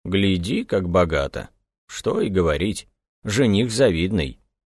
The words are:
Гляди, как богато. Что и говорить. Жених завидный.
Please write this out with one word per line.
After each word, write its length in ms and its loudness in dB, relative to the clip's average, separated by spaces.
Гляди, 600 0
как 240 -2
богато. 600 0
Что 340 -4
и 80 0
говорить. 600 -2
Жених 480 2
завидный. 680 0